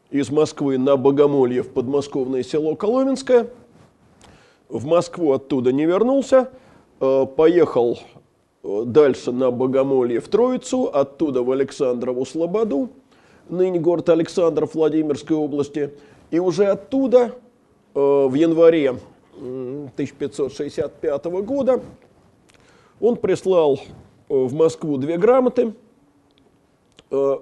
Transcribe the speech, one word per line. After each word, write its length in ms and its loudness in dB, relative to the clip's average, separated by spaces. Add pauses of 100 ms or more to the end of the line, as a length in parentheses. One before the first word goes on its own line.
(100)
из 200 -4
Москвы 480 0
на 180 4
Богомолье 640 2
в 100 -16
подмосковное 680 -2
село 340 -4
Коломенское. 720 0 (1200)
В 160 -8
Москву 480 0
оттуда 400 0
не 140 0
вернулся, 680 2 (480)
э, 260 2
поехал, 720 2 (640)
э, 220 -4
дальше 480 2
на 180 0
Богомолье 720 0
в 80 -12
Троицу, 560 0
оттуда 580 -2
в 80 -2
Александрову 760 -2
Слободу, 640 -4 (580)
ныне 320 -2
город 280 0
Александров 640 0
Владимирской 600 -2
области. 560 -6 (380)
И 80 -2
уже 280 0
оттуда, 680 2 (600)
э, 40 -2
в 360 2
январе, 640 4 (400)
м, 600 -12
тысяча 180 -8
пятьсот 380 -6
шестьдесят 480 -8
пятого 420 -4
года 400 -2 (1160)
он 160 2
прислал, 640 0 (480)
э, 60 -4
в 200 0
Москву 420 0
две 200 -4
грамоты. 580 2 (1300)
Э, 340 0